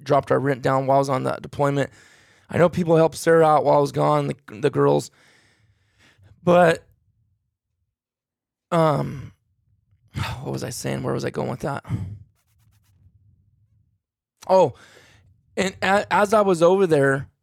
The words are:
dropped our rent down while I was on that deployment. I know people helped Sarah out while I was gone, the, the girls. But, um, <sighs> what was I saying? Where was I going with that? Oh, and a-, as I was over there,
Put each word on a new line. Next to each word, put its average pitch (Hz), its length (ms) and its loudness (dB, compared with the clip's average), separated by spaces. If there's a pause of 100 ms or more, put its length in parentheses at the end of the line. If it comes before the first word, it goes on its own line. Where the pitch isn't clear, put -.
dropped 139 280 0
our 135 80 2
rent 131 220 -4
down 135 240 -2
while 135 120 2
I - 20 4
was 139 100 0
on 131 140 -2
that - 180 -6
deployment. 143 480 -4 (600)
I - 100 -6
know 170 100 4
people 170 280 0
helped 160 180 2
Sarah 165 320 2
out 151 180 2
while 147 120 4
I 147 40 2
was 143 100 -2
gone, 147 360 -2
the, 143 80 -6 (240)
the 139 100 0
girls. 143 400 0 (1300)
But, 175 400 2 (1900)
um, 147 600 -2 (840)
<sighs> - 0 - (280)
what 135 120 -10
was 135 100 -8
I 131 60 -10
saying? 135 340 -8
Where 131 120 -4
was 135 100 -6
I - 60 -6
going 127 180 -6
with 127 120 -10
that? 139 220 -8 (2750)
Oh, 180 260 4 (840)
and 190 260 -4
a-, 196 300 2
as 202 220 0
I 214 80 6
was 185 200 2
over 190 260 4
there, 139 400 2 (160)